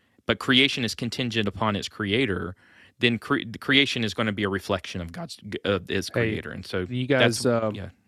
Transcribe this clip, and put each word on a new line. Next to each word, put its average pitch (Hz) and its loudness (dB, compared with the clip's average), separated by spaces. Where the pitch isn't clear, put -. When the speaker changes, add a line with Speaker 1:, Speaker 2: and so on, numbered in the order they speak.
Speaker 1:
but 113 0
creation 131 4
is 110 -2
contingent 113 -2
upon 104 0
its 90 -4
creator, 98 -2
then 120 4
cre-, - 0
the 113 -10
creation 135 4
is 101 -2
gonna 107 0
be 101 -2
a 101 2
reflection 95 -2
of 85 -8
God's, 87 -12
g-, 104 -10
of 92 0
its 92 -2
Speaker 2:
Hey, 117 0
Speaker 1:
creator. 82 -6
And - -12
so 92 -4
Speaker 2:
do 123 -6
you 127 -2
Speaker 1:
that's, 117 4
Speaker 2:
guys, 120 2
um, 107 -2
Speaker 1:
yeah. 95 -10